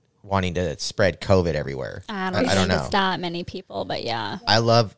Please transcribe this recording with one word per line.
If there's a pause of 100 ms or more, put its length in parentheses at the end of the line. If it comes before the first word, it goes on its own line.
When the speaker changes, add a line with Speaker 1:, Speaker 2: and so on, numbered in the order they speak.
(240)
Speaker 1:
wanting
to
spread
covid
everywhere.
Speaker 2:
I
don't
Speaker 1:
I,
I
don't
Speaker 2:
think
Speaker 1:
know.
Speaker 2:
it's
that
many
people,
but
yeah.
Speaker 1:
I
love,